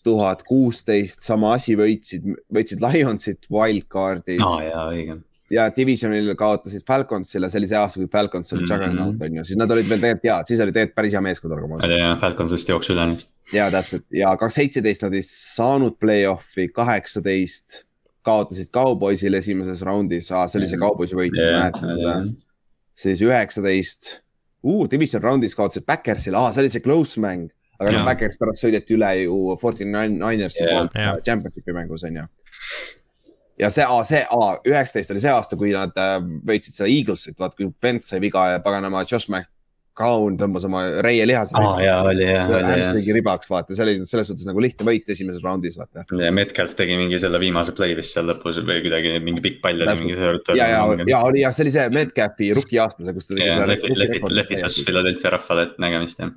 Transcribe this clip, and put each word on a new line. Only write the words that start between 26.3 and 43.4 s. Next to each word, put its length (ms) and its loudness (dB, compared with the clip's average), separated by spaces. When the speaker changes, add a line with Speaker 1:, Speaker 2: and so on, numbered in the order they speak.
Speaker 1:
Aa, 160 2
see 100 2
oli 60 4
see 100 -4
close 400 0
mäng. 300 -4
Aga 120 2
noh, 80 4
Speaker 2:
Jaa. 60 2
Speaker 1:
Packers 340 0
pärast 240 -2
sõideti 320 2
üle 160 4
ju 360 0
forty-ninersi 1040 -2
Speaker 2:
Jaa. 160 2
Speaker 1:
poolt, 160 -2
Speaker 3:
Jaa. 220 0
Speaker 1:
äh, 60 -8
championshipi 500 -4
mängus, 340 -8
on 80 -8
ju. 80 -10
Ja 100 2
see, 160 2
aa, 180 2
see, 220 2
aa, 300 2
üheksateist 460 0
oli 100 -4
see 80 2
aasta, 260 2
kui 160 0
nad, 240 0
äh, 240 0
võitsid 540 -2
seda 160 -2
Eaglesit, 480 0
vaat 180 -6
kui 120 -4
Wentz 260 0
sai 100 -2
viga 300 2
ja 100 0
paganama 460 -2
Josh 240 -4
McCown 1120 -2
tõmbas 260 -2
oma 140 -2
reie 220 4
lihase 320 2
Speaker 2:
Aa, 240 4
jaa, 240 4
oli, 180 4
jaa, 140 4
Speaker 1:
ja 80 0
Speaker 2:
oli, 160 2
jaa. 80 2
Speaker 1:
hamstringi 420 2
ribaks, 380 0